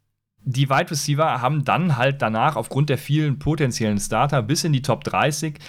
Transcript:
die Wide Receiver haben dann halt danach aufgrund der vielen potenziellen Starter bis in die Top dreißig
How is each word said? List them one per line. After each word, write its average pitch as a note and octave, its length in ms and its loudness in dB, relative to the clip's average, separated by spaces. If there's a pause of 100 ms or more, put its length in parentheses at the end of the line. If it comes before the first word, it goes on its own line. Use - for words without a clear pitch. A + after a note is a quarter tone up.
(440)
die C3 240 0
Wide D3+ 200 2
Receiver D3 520 0
haben C#3 220 0
dann C#3 340 2
halt C3+ 260 0
danach A#2 320 0
aufgrund C3+ 340 -2
der C3 80 2
vielen D3 400 0
potenziellen B2+ 640 0
Starter B2+ 420 0
bis A#2 220 -2
in D#3 100 2
die C3 80 2
Top B2 220 0
dreißig D3 640 0